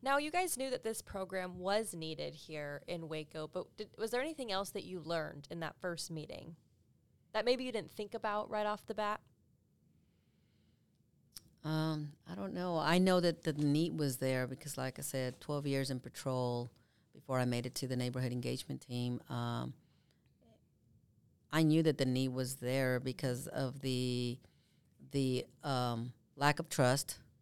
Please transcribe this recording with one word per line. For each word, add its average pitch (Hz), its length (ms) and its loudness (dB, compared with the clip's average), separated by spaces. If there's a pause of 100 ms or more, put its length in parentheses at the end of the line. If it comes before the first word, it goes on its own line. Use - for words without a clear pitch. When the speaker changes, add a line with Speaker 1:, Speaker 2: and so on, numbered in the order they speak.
Speaker 1:
Now, 269 160 4
you 294 140 0
guys 349 260 0
knew 262 140 -2
that - 120 -4
this 220 200 -4
program 185 560 -6
was 202 340 0
needed 156 400 -6
here 147 540 -8
in 165 200 -6
Waco, 156 400 -6
but 180 200 -6 (100)
did, 214 100 -10 (120)
was 220 100 -2
there 240 100 0
anything 277 320 -4
else 196 200 -2
that 196 120 -6
you 180 160 -8
learned 151 520 -4
in 170 80 -6
that 160 200 -6
first 175 300 -4
meeting 165 460 -10 (760)
that 214 140 0
maybe 247 180 4
you 254 80 -4
didn't 214 200 -4
think 208 240 -8
about 208 340 -2
right 214 160 0
off 208 220 -2
the 214 80 -6
bat? 214 260 -2 (2500)
Speaker 2:
Um, 156 480 0 (180)
I 175 60 -8
don't 196 180 -6
know. 180 240 0
I 156 220 6
know 185 200 8
that 170 240 2
the 160 100 0
need 147 440 2
was 139 200 0
there 131 300 2
because, 131 300 -8
like 131 220 -4
I - 20 -8
said, 131 400 -4
twelve 147 240 -2
years 135 240 2
in 127 100 -2
patrol 123 720 -2 (420)
before 131 260 -2
I 127 60 4
made 123 200 2
it 123 100 -6
to 135 120 -4
the 123 80 0
neighborhood 123 360 0
engagement 123 500 -4
team. 123 380 -2 (100)
Um, 120 440 -2 (1800)
I 160 120 6
knew 156 200 8
that 151 140 6
the 139 80 4
need 131 240 2
was 127 280 -2
there 127 420 2
because 127 480 -2
of 135 320 -2
the, 123 580 0 (720)
the, 131 340 2 (180)
um, 123 480 0 (240)
lack 143 240 4
of - 100 -4
trust 135 480 4 (240)